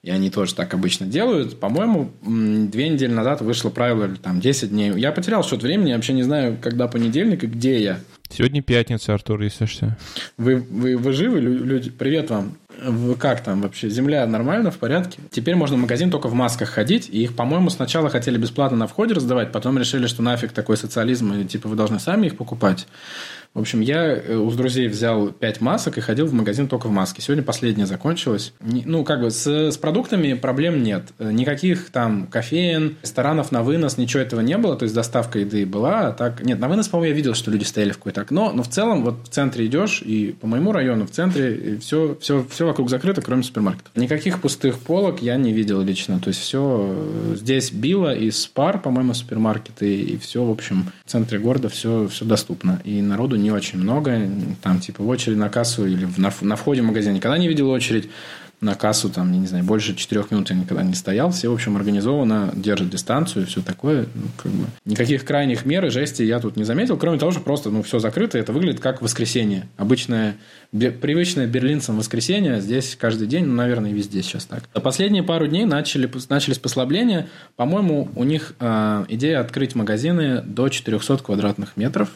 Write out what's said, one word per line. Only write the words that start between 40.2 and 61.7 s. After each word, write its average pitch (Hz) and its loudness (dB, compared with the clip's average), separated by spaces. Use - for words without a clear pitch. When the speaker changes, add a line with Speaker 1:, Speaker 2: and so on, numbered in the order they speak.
Speaker 1:
по 107 -4
моему 143 2
району 127 2
в - -12
центре, 147 0
и 104 -4
все, 151 0
все, 139 2
все - -2
вокруг 139 2
закрыто, 139 0
кроме 127 0
супермаркетов. 101 -2
Никаких 151 0
пустых 131 0
полок 180 0
я 120 0
не 123 2
видел 104 2
лично. 95 0
То 98 -2
есть 92 -2
все, 131 0
э, 107 -4
здесь 127 0
Билла 147 0
и 110 0
Спар, 180 0
по-моему, 127 2
супермаркеты, 107 0
и - -2
все, - -4
в 117 2
общем, 95 0
в - -12
центре 113 0
города 123 0
все, 113 0
все - -6
доступно. 92 0
И 104 -2
народу 110 0
не 107 2
очень 98 -2
много. 123 2
Там, 92 2
типа, - -6
в 110 0
очередь 117 0
на 104 0
кассу 117 0
или 92 0
в, 90 -4
на, 98 2
на 101 0
входе 131 0
в 113 2
магазин 107 2
никогда 113 0
не 175 2
видел 143 2
очередь. 113 0
На 104 0
кассу, 107 0
там, 90 0
я 92 4
не 95 0
знаю, 90 0
больше 104 0
четырех - -2
минут 101 0
я 92 0
никогда 92 0
не 90 0
стоял. 120 0
Все, 120 -2
в 120 2
общем, 110 0